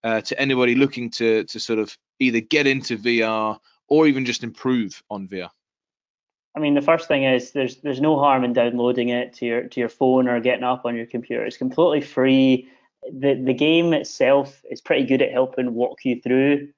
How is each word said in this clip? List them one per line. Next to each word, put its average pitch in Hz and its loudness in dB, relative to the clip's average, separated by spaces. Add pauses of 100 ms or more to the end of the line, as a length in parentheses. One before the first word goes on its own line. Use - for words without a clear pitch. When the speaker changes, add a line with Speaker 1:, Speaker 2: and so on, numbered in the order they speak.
Speaker 1:
uh, 113 -2
to - -8
anybody 127 0
looking 123 -2
to, 113 0
to - -14
sort 110 -4
of 104 -6 (240)
either 117 2
get 143 0
into 135 -2
V 117 0
R 110 -2 (300)
or 156 4
even 131 2
just 120 -6
improve 117 -4
on 98 -10
V 92 -10
R? 85 -14 (1040)
Speaker 2:
I - -8
mean, 147 0
the 143 2
first 160 0
thing 139 0
is 127 0
there's, 127 -4
there's 135 -6
no 156 2
harm 139 2
in 120 -2
downloading 120 0
it 120 -4
to - -8
your, 117 -4
to - -10
your 117 -2
phone 127 2
or 120 0
getting 120 0
up 123 -2
on 120 -4
your 117 -6
computer. 120 -6
It's 107 -8
completely 147 0
free. 131 2 (360)
The, 135 -2
the 127 -2
game 165 2
itself 139 0
is 120 -12
pretty 139 0
good 131 2
at 123 0
helping 127 -2
walk 120 -4
you 123 -2
through 143 0